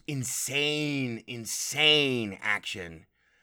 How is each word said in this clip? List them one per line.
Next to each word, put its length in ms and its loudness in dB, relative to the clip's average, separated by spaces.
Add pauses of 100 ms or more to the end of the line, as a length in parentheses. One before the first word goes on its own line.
insane, 1200 -2
insane 1120 2
action 640 -4 (380)